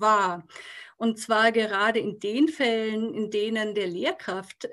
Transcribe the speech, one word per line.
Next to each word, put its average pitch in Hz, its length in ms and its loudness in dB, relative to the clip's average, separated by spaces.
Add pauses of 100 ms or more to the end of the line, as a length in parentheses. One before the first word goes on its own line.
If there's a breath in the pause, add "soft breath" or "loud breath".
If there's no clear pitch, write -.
war. 196 440 2 (520 loud breath)
Und 226 240 -2
zwar 226 320 4
gerade 214 480 2
in 196 180 -4
den 247 300 2
Fällen, 226 640 0
in 214 160 -2
denen 214 460 -2
der 202 100 0
Lehrkraft 190 880 -6